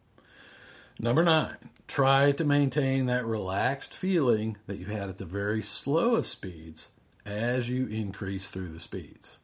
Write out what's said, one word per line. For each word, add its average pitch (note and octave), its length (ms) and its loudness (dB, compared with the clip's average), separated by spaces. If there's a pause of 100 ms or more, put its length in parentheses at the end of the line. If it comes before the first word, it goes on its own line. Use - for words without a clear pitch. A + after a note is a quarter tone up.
(960)
Number B2 260 2
nine, D#3+ 340 2 (300)
try C#3 440 4
to C#3+ 140 0
maintain C3+ 600 4
that B2 180 0
relaxed A2 680 -2
feeling A#2+ 640 2 (120)
that G2+ 100 -6
you E2+ 80 -10
had G2 240 -4
at F#2 80 -8
the G2 80 -6
very G2+ 360 -2
slowest E3+ 680 0
speeds E2 600 -10 (340)
as A#2 440 -2
you B2+ 180 0
increase G2 640 -4
through F#2 200 -6
the D#2+ 100 -10
speeds. - 640 -12